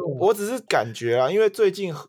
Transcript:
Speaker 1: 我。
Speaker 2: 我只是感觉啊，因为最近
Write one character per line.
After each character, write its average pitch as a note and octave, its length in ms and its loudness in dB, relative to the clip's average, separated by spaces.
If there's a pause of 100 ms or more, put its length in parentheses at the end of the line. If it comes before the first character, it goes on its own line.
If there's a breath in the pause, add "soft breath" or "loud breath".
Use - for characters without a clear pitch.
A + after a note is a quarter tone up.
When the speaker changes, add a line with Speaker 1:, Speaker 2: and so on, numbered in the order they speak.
Speaker 1:
我。 D#3+ 240 -2
Speaker 2:
我 G#3+ 80 4
只 G3+ 120 -4
是 A#3+ 140 -4
感 A#2 320 -2
觉 A#2 240 -2
啊， B2+ 140 2
因 G3+ 100 0
为 A3 80 4
最 G3+ 240 2
近 F#3+ 220 -8 (140)